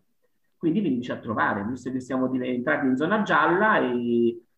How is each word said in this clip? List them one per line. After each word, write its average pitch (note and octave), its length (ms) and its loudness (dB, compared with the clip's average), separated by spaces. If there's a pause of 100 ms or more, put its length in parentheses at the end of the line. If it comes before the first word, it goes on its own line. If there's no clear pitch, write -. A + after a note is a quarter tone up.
(560)
Quindi E3+ 240 0
veniteci C3 320 -2
a A#2 60 -6
trovare, A#2 460 -2
visto B2+ 260 -6
che B2+ 100 -4
siamo C3 280 -2
div-, B2+ 140 -2
entrati C3 440 -2
in B2+ 100 2
zona F#3+ 260 0
gialla E3+ 580 2
e, A#2+ 600 0 (180)